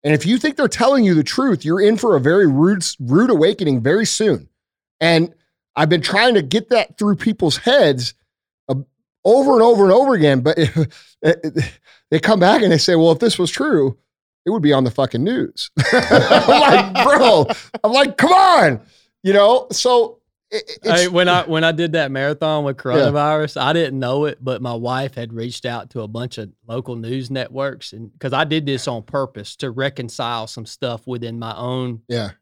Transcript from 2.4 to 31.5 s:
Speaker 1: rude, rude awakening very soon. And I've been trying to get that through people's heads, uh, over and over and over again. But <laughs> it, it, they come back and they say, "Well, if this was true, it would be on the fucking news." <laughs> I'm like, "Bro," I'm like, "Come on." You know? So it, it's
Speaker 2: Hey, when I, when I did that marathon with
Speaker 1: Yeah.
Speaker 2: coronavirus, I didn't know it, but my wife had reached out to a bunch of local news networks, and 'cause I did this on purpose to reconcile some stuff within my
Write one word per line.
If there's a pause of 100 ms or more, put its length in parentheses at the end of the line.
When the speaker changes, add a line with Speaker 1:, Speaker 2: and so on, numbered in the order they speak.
Speaker 1:
rude, (160)
rude
awakening
very
soon. (520)
And (440)
I've
been
trying
to
get
that
through
people's
heads, (540)
uh, (500)
over
and
over
and
over
again.
But
<laughs>
it, (320)
it, (380)
they
come
back
and
they
say,
"Well,
if
this
was
true, (480)
it
would
be
on
the
fucking
news." (120)
<laughs>
I'm (340)
like,
"Bro," (360)
I'm
like,
"Come
on." (420)
You
know?
So (320)
it,
it's
Speaker 2:
Hey,
when
I,
when
I
did
that
marathon
with
Speaker 1:
Yeah.
Speaker 2:
coronavirus,
I
didn't
know
it,
but
my
wife
had
reached
out
to
a
bunch
of (180)
local
news
networks,
and (100)
'cause
I
did
this
on
purpose
to
reconcile
some
stuff
within
my